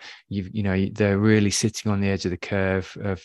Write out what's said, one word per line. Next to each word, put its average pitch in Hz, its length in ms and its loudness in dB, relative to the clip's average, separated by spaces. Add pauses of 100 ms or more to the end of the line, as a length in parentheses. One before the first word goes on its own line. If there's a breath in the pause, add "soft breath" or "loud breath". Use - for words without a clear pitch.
(280 loud breath)
You've, 98 240 -6
you 107 120 -4
know, 95 300 2
they're 101 260 2
really 107 320 4
sitting - 400 -2
on 98 100 0
the 98 80 2
edge 98 160 -2
of 90 60 -2
the 87 60 -4
curve 95 640 -2
of 98 240 -4